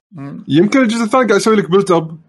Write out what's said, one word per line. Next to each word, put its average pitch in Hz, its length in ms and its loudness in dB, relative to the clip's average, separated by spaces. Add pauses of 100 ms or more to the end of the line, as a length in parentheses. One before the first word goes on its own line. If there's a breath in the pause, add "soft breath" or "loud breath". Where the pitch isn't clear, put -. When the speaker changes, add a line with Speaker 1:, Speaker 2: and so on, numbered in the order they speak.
(120)
Speaker 1:
مم. 143 360 -16
Speaker 2:
يمكن 202 340 2
الجزء 233 220 -2
الثاني 254 220 0
قاعد 202 140 2
يسوي 220 160 2
لك 160 140 -2
بيلد 190 200 2
أب. 165 280 -2 (100)